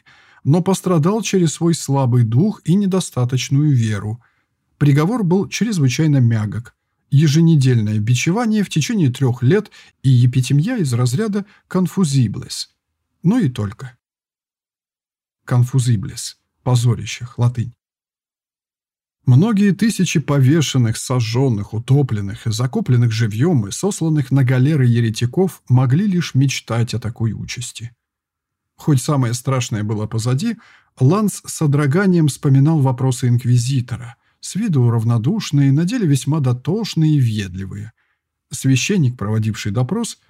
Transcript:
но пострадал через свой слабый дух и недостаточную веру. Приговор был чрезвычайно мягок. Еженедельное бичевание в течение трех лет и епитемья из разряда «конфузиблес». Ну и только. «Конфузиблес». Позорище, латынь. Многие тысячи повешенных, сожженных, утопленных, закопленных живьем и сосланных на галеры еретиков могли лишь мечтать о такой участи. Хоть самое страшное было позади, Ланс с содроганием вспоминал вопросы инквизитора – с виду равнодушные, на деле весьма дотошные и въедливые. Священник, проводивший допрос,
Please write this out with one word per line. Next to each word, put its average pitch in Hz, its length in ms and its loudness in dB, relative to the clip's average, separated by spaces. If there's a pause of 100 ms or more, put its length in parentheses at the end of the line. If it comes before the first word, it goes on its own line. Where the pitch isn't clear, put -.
(440)
но 160 180 2
пострадал 185 600 0
через 180 320 0
свой 165 220 0
слабый 127 480 0
дух 131 420 0
и 160 100 2
недостаточную 151 960 0
веру. 107 500 -2 (600)
Приговор 151 420 2
был 180 240 0
чрезвычайно 160 680 0
мягок. 113 580 0 (360)
Еженедельное 135 880 4
бичевание 196 640 0
в - 60 -4
течение 165 420 0
трех 123 320 -2
лет 196 260 2 (320)
и 135 80 2
епитемья 131 680 2
из 147 160 -2
разряда 190 520 -2 (220)
«конфузиблес». 156 1080 -2 (460)
Ну 214 160 2
и 196 100 0
только. 107 480 -8 (1500)
«Конфузиблес». 123 920 -2 (240)
Позорище, 120 640 -2 (100)
латынь. 120 380 -2 (1500)
Многие 196 420 4
тысячи 190 500 0
повешенных, 135 760 2
сожженных, 120 800 -2
утопленных, 113 720 -2
закопленных 123 640 0
живьем 113 560 0
и 95 40 -10
сосланных 156 600 -2
на 139 120 2
галеры 131 440 2
еретиков 120 840 0
могли 131 380 2
лишь 175 260 -2
мечтать 117 640 -2
о 113 40 -4
такой 107 340 -6
участи. 117 640 -12 (840)
Хоть 139 220 0
самое 127 360 -2
страшное 120 480 -4
было 107 240 -4
позади, 131 500 -4 (420)
Ланс 185 460 2
с - 80 -14
содроганием 156 760 2
вспоминал 143 500 2
вопросы 131 480 0
инквизитора – 120 880 -2 (260)
с - 140 -14
виду 156 340 0
равнодушные, 120 840 0
на 156 140 2
деле 208 220 -2
весьма 143 320 0
дотошные 156 760 -2
и 143 60 2
въедливые. 101 720 -6 (580)
Священник, 135 680 0
проводивший 107 540 -4
допрос, 131 480 -4 (100)